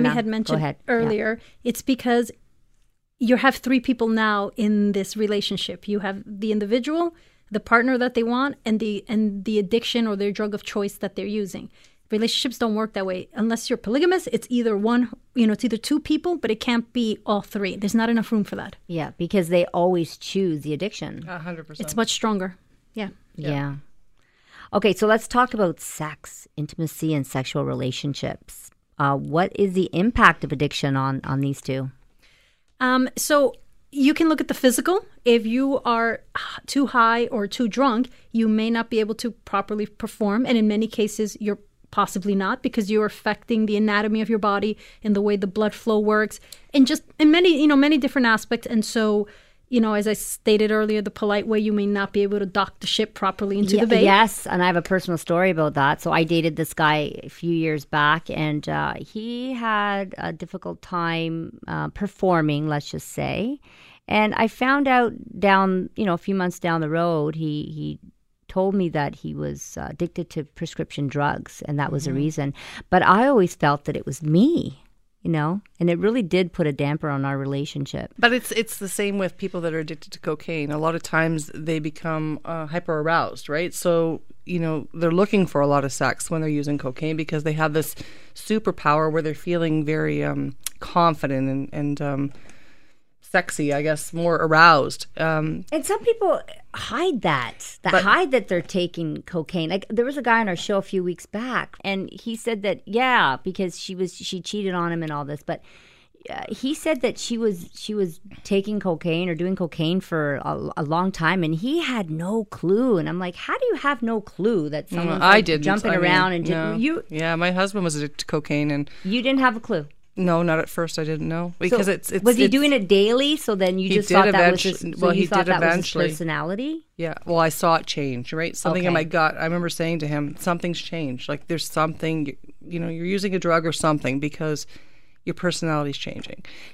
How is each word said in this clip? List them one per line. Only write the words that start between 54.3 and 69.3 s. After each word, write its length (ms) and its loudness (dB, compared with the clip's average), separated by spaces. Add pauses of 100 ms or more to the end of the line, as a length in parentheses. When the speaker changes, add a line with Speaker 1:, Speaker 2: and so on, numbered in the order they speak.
Speaker 2:
and 160 0
I 40 4
have 100 4
a 60 2
personal 340 0
story 340 0
about 240 0
that. 280 2
So 100 -2
I 120 4
dated 320 0
this 180 -4
guy 380 2 (100)
a 60 -16
few 240 -6
years 320 0
back, 460 2
and, 380 -2
uh, 320 -2
he 540 -8
had 640 -2
a 140 -6
difficult 500 -12
time, 840 -4
uh, 220 -4
performing, 800 0
let's 220 -4
just 180 -10
say. 500 -4 (480)
And 300 2
I 120 4
found 380 0
out 260 4 (280)
down, 560 4
you 80 -2
know, 100 2
a 40 -2
few 180 -4
months 240 -2
down 200 0
the 100 -2
road, 440 0
he, 300 -4 (100)
he 240 -8 (480)
told 300 0
me 140 2
that 260 -2
he 180 -10